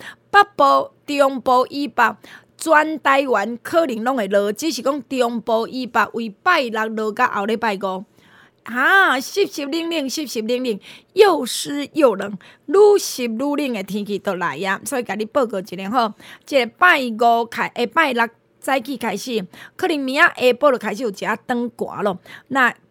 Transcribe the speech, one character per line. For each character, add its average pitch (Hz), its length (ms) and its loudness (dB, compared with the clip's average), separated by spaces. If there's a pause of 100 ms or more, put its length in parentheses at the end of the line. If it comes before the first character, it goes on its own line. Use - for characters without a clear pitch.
(300)
北 403 100 8 (140)
部、 277 380 2 (120)
中 277 360 0
部 254 280 4
以 285 200 -6
北、 220 280 0 (400)
全 311 440 2
台 277 260 2
湾 226 340 -2
可 330 260 0
能 220 180 -6
拢 262 120 0
会 202 120 -2
落， 202 240 2
只 302 180 -4
是 240 120 -8
讲 277 260 -2
中 240 320 -2
部 226 260 -2
以 254 180 -8
北 226 280 0
为 226 180 -6
拜 339 300 0
六 220 260 -2
落 220 240 -4
到 247 160 0
后 202 180 -2
礼 220 120 0
拜 220 180 -2
五。 190 300 -6 (600)
啊， 294 540 4
湿 392 280 -2
湿 294 180 -8
冷 330 240 -4
冷， 294 220 -2
湿 302 160 -6
湿 220 160 -6
冷 247 200 -2
冷， 220 160 -2 (360)
又 339 320 4
湿 285 480 -6
又 269 220 4
冷， 196 200 -8 (300)
愈 403 320 6
湿 - 260 -4
愈 233 40 -4 (100)
冷 285 340 -2
的 196 100 -6
天 202 220 -6
气 202 140 -6
都 202 160 -4
来 165 240 -4
啊！ 190 260 -4
所 262 160 -4
以 - 20 -8
甲 196 120 -8
你 214 100 -4
报 247 220 0
告 208 120 -6
一 185 60 -8
下 190 260 -10
吼， 226 220 0 (320)
这 254 220 0
个 233 100 -14
拜 349 240 4
五 233 460 2
开， 214 220 -6
诶， 240 180 -4
拜 294 260 0
六 233 160 0 (320)
早 277 180 0
起 262 200 -8
开 208 180 -6
始， 214 260 -4 (320)
可 359 140 -2
能 311 100 0
明 269 180 -4
仔 302 40 2
下 339 140 4
晡 254 380 2
就 233 40 0
开 208 180 -4
始 226 80 -6
有 240 60 -2
一 190 60 -6
下 196 200 -4 (120)
长 240 320 -4
寒 180 260 -6
咯。 190 140 0 (300)
那 254 220 2 (200)